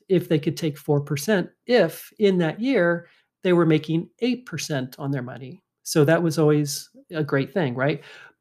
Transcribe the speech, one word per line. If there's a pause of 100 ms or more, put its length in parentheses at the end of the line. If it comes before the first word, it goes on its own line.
if
they
could
take
four
percent (160)
if
in
that
year (360)
they
were
making (100)
eight
percent
on
their
money. (200)
So
that
was
always (220)
a
great
thing,
right? (380)